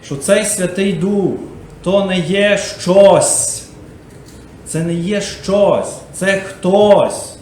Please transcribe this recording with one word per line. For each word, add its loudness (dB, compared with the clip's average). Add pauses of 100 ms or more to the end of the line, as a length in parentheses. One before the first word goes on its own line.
Що -10
цей 0
Святий -2
Дух -2 (520)
то 0
не -2
є 0
щось. 2 (1000)
Це -6
не -2
є -2
щось. 0 (180)
Це -2
хтось. 2